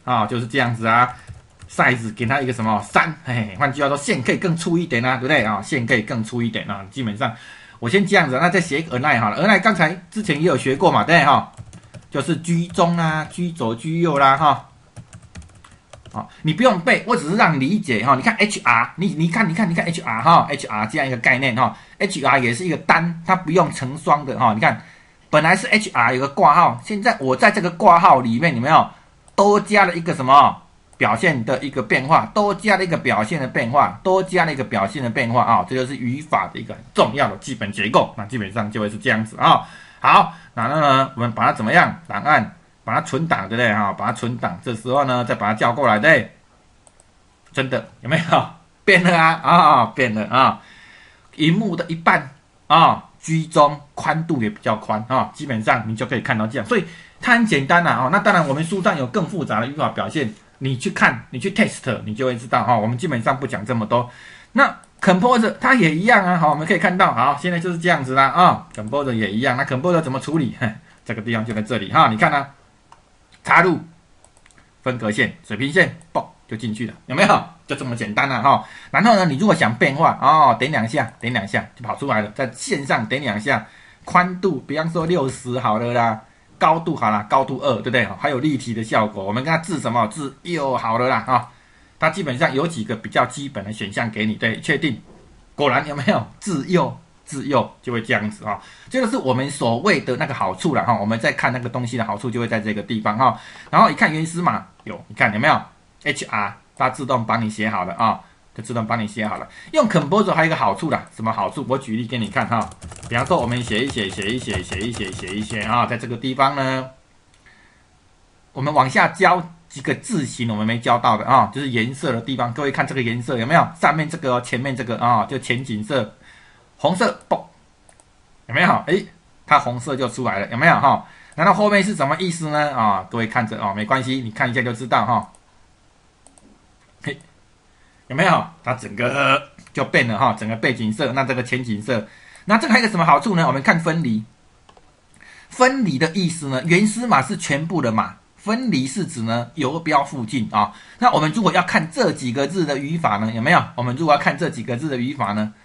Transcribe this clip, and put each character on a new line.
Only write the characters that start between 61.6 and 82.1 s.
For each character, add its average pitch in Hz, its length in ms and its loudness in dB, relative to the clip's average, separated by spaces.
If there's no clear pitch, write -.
你 107 100 -8
就 131 100 -4
会 123 120 0
知 117 100 -12
道 123 160 0
哈。 120 140 2
我 107 100 0
们 120 100 -2
基 170 120 -4
本 123 120 -2
上 139 180 0
不 135 80 -6
讲 104 200 -8
这 123 80 -2
么 113 100 -2
多。 120 240 0
那 262 240 2
Composer 220 600 4
它 254 140 4
也 170 200 4
一 180 120 -2
样 220 200 6
啊， 180 100 2
好， 156 140 4
我 147 40 2
们 156 120 -4
可 202 80 2
以 - 40 2
看 180 180 0
到， 175 180 2
好， 135 260 2
现 180 120 -2
在 170 80 -2
就 180 100 -4
是 170 80 -4
这 170 100 -2
样 156 140 2
子 127 120 -4
啦 135 100 6
啊。 135 500 4
Composer 123 380 -4
也 107 180 0
一 107 100 -2
样， 127 160 0
那 139 80 -4
Composer 160 360 0
怎 165 100 -4
么 131 80 -4
处 151 200 -2
理？ 123 180 -2
<laughs> - 240 -20
这 113 100 -8
个 110 80 -8
地 117 120 -4
方 110 100 -2
就 113 100 -6
在 107 80 -2
这 113 160 -4
里 98 140 -6
哈， 147 160 6
你 110 80 0
看 156 160 2
啊， 139 160 -4
插 156 180 6
入 170 180 2
分 123 160 -4
隔 110 120 -2
线、 107 260 -2
水 104 100 -8
平 135 160 -4
线， 151 240 2
嘣 131 120 -4
就 113 80 -10
进 107 180 -6
去 117 120 -6
了， - 80 -12
有 - 80 -8
没 180 80 2
有？ - 220 4
就 139 80 -4
这 139 80 -10
么 123 100 -4
简 107 180 -6
单 127 160 0
了 123 140 -2
哈。 127 220 4
然 156 140 2
后 233 100 6
呢， 185 120 4
你 139 100 0
如 190 100 0
果 185 80 6
想 117 220 2
变 139 180 0
化 143 260 4
哦， 139 380 6
点 135 140 -2
两 117 160 0
下， 131 320 -2
点 117 120 -4
两 101 140 -4
下 107 180 -2
就 120 80 -16
跑 104 100 -6
出 143 120 -6
来 110 160 0